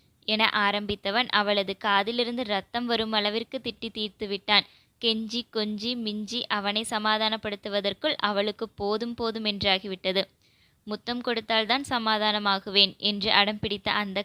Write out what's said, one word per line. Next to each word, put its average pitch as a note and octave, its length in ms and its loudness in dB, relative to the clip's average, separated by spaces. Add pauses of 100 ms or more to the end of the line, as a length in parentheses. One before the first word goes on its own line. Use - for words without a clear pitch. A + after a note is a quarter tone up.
(280)
என A3 160 2 (140)
ஆரம்பித்தவன் G#3 720 0
அவளது G3+ 480 2
காதிலிருந்து A#3 680 0
ரத்தம் G#3 420 -4
வரும் A3+ 260 0
அளவிற்கு G#3+ 460 -2
திட்டி A3+ 320 -8
தீர்த்து G#3+ 360 -8
விட்டான். G3 380 2 (380)
கெஞ்சி A3+ 380 -2 (120)
கொஞ்சி G#3+ 440 -4
மிஞ்சி G#3+ 500 -6
அவனை G#3 440 -2
சமாதானப்படுத்துவதற்குள் G#3+ 1300 -2
அவளுக்கு G#3 520 -2
போதும் G#3+ 460 -4
போதும் A3+ 300 -4
என்றாகிவிட்டது. F#3+ 800 0 (600)
"முத்தம் A#3 340 -6
கொடுத்தால்தான் A3+ 680 0
சமாதானமாகுவேன்" G#3 1080 2
என்று G#3 340 -2
அடம் G#3 260 4
பிடித்த G#3 340 -4
அந்த G3+ 320 -2